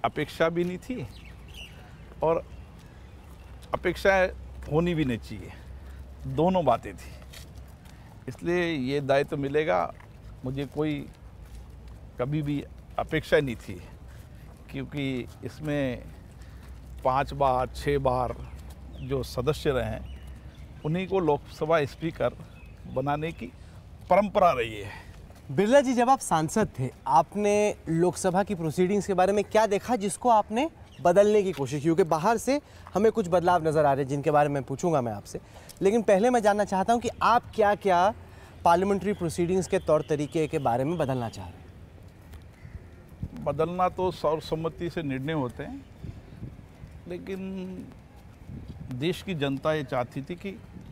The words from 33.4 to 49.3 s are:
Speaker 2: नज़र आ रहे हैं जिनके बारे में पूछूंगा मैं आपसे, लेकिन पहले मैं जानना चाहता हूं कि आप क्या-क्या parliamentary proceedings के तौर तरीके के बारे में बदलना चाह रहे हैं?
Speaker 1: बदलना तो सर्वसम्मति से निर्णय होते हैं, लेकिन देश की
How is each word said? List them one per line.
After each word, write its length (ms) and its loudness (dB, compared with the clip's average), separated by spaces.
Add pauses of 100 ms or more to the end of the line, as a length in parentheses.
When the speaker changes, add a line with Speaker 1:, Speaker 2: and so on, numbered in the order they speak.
Speaker 2:
नज़र 180 4
आ 80 6
रहे 100 0
हैं 60 -6
जिनके 220 0
बारे 180 6
में 140 0
पूछूंगा 380 0
मैं 100 -2
आपसे, 280 -10 (420)
लेकिन 200 4
पहले 280 6
मैं 120 4
जानना 240 4
चाहता 280 2
हूं 60 4
कि 100 -4 (140)
आप 320 4
क्या-क्या 580 4 (520)
parliamentary 480 4
proceedings 540 0
के 140 2
तौर 280 4
तरीके 380 0
के 120 -2
बारे 240 2
में 140 -2
बदलना 320 -2
चाह 160 -12
रहे 80 -14
हैं? 1900 -16
Speaker 1:
बदलना 460 0
तो 240 -2
सर्वसम्मति 760 -2
से 140 -6
निर्णय 320 -4
होते 280 -4
हैं, 220 -12 (1200)
लेकिन 800 -8 (1080)
देश 280 -2
की 140 -6